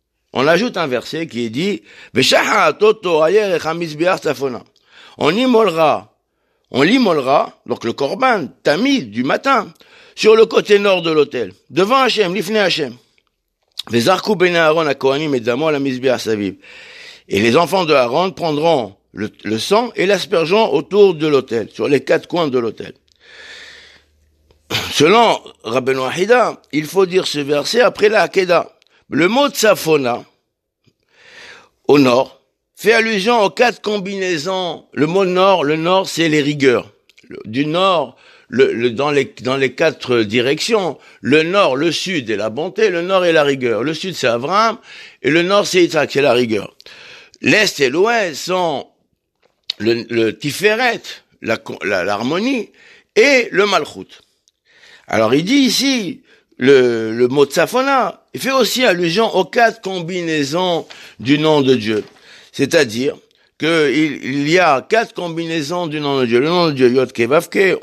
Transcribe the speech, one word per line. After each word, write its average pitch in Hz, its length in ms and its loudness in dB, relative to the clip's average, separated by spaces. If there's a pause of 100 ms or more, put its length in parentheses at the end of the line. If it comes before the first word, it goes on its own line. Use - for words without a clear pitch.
(340)
On 127 120 0
ajoute 190 300 0
un 170 100 -4
verset 139 400 -6
qui 120 200 -6
est 110 40 -8
dit, 175 320 -4 (300)
"Veshahat 151 680 2
oto 180 420 2
ayer 190 400 2
hamizbeach 165 560 -4
tzafona." 127 420 -4 (540)
On 151 180 0
immolera, 170 800 0 (560)
on 131 120 0
l'immolera, 165 840 2
donc 113 180 -6
le 113 100 -4
korban, 185 520 -2 (160)
tamid, 180 480 0
du 117 140 -4
matin, 185 480 -2 (420)
sur 214 220 4
le 220 100 6
côté 208 320 2
nord 196 240 0
de 160 80 -2
l'autel, 131 420 0 (180)
devant 202 320 2
Hachem, 208 300 0
lifnei 208 280 -2
Hachem. 156 340 -2 (960)
"Vezarku 180 460 0
bnei 175 200 2
Aaron 160 300 2
hakohanim 139 480 0
et 123 60 -2
damo 120 260 -2
al 147 100 0
hamizbeach 127 440 -2
saviv." 104 360 -4 (720)
Et - 120 0
les 117 160 4
enfants 170 300 0
de 147 80 2
Aaron 139 360 2
prendront 151 640 -2 (160)
le, 101 180 -8 (120)
le 110 160 -4
sang 226 380 0
et 170 100 0
l'aspergeront 185 680 0
autour 185 420 2
de 151 120 -4
l'autel, 120 460 0
sur 110 160 -4
les 135 160 2
quatre 165 240 0
coins 170 180 -2
de 127 120 -2
l'autel. - 340 -6 (2000)
Selon 185 480 4 (240)
Rabbeinu 127 360 -4
Hahida, 175 600 0 (120)
il 151 140 -2
faut 185 200 0
dire 180 200 -2
ce 147 120 -6
verset 147 420 -2
après 202 280 2
la 202 140 2
Hakeda. 175 540 -2 (320)
Le 160 200 0
mot 269 200 2
Tzafona, 156 760 0 (1600)
au 139 100 6
nord, 127 420 0 (360)
fait 202 160 2
allusion 226 480 0
aux 190 100 2
quatre - 300 0
combinaisons. 185 1120 -6
Le 139 140 0
mot 185 180 0
nord, 185 400 2
le 151 120 0
nord, 175 320 0
c'est 160 200 -2
les 151 120 2
rigueurs. 135 520 0 (360)
Le, - 160 -18
du 131 220 -4
nord, 160 500 -2 (320)
le, 127 240 2
le, 120 180 -2
dans 135 200 -2
les, 139 220 -2 (100)
dans 127 140 -2
les 135 180 -2
quatre 135 460 0
directions, 139 800 -2 (220)
le 143 220 2
nord, 170 340 2
le 160 140 0
sud 143 400 -4
est 107 60 -2
la 107 140 -4
bonté, 185 400 -2
le 170 120 -4
nord 185 220 0
est 170 80 2
la 156 120 4
rigueur. 123 380 0
Le 156 120 -4
sud, 170 200 -10
c'est - 120 -4
Abraham, 180 520 0 (440)
et 143 80 0
le 165 120 2
nord, 196 240 0
c'est 180 160 2
Yitzhak, 156 300 0
c'est 139 100 0
la 139 100 4
rigueur. 113 440 -2 (640)
L'est 190 380 2
et 135 80 4
l'ouest 190 460 0
sont 165 540 -4 (920)
le, 117 320 -2
le 113 260 -2
Tiferet, 214 640 -2 (400)
la 110 140 -2
con-, - 260 -12
la, 92 220 -2
l'harmonie, 160 640 -4 (460)
et 247 340 4
le 190 160 0
Malchut. 160 540 -6 (840)
Alors, 110 280 2
il 156 100 0
dit 220 100 0
ici, 240 680 -2 (340)
le, 123 560 4
le 120 140 2
mot 143 180 2
Tzafona, 233 880 -2
il 123 80 -12
fait 247 120 -4
aussi 254 320 0
allusion 180 500 0
aux 185 100 2
quatre 226 360 0
combinaisons 170 1080 -4 (320)
du 131 200 0
nom 151 240 4
de 131 120 4
Dieu. 107 300 -2 (480)
C'est-à-dire 135 640 -2 (420)
que 151 340 0
il, 151 320 -2
il 143 240 -4
y 175 120 2
a 147 220 2
quatre 220 300 -2
combinaisons 165 760 -6
du 151 100 -8
nom 143 220 -2
de 123 60 0
Dieu. 117 120 2
Le 143 100 2
nom 175 200 2
de 151 40 0
Dieu, 127 200 4
Yod 127 200 0
Ke 117 100 -2
Vav 147 260 0
Ke, 190 340 0